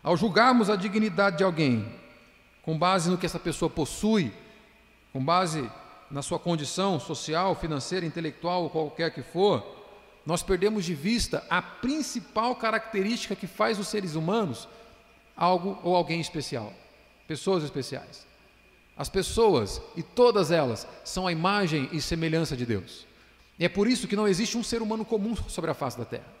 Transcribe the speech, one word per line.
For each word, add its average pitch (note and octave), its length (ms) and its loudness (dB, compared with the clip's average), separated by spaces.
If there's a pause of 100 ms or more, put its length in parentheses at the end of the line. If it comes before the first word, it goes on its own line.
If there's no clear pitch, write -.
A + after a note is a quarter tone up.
Ao F3 80 4
julgarmos A3 540 4
a G#3 80 4
dignidade G3 600 2
de G3 40 4
alguém, D3 420 2 (760)
com D#3+ 160 -4
base F3 320 2
no F3+ 80 4
que F3+ 80 -4
essa E3 120 -4
pessoa E3 320 -2
possui, E3+ 640 0 (800)
com C3+ 100 -6
base D#3+ 480 0 (400)
na C#3+ 120 -6
sua - 180 -4
condição E3+ 580 0
social, E3 560 -2
financeira, E3 520 -4
intelectual, E3+ 580 -2
ou D3 60 -2
qualquer D#3 440 -2
que C#3 80 -10
for, E3+ 400 2 (640)
nós E3 160 0
perdemos G3 440 2
de E3+ 80 -2
vista F#3+ 560 0
a F3+ 120 2
principal B3 920 -2
característica A3 800 -2
que F3+ 120 -10
faz G#3+ 320 0
os G3 100 -6
seres F#3+ 260 -4
humanos E3 540 -2 (680)
algo F3+ 480 2
ou F3 100 2
alguém E3+ 280 2
especial, A#2+ 520 -6 (540)
pessoas E3+ 340 0
especiais. - 640 -8 (680)
As - 140 -6
pessoas, F#3 720 2 (120)
e E3+ 80 -8
todas G#3 500 4
elas, C#3 360 0 (160)
são F#3 240 -4
a F3 60 2
imagem D#3+ 580 2
e D#3 80 -4
semelhança D#3+ 560 0
de B2 100 -2
Deus. G2+ 400 -4 (540)
E E3+ 60 2
é E3+ 40 2
por G3+ 200 2
isso - 180 0
que G3+ 80 -2
não G#3+ 100 2
existe G3 320 2
um A3+ 60 -2
ser A#3 180 -4
humano A3 220 -2
comum A3 320 0
sobre - 340 -4
a C#3+ 40 -2
face B2+ 240 -4
da A2+ 80 -6
terra. - 360 -12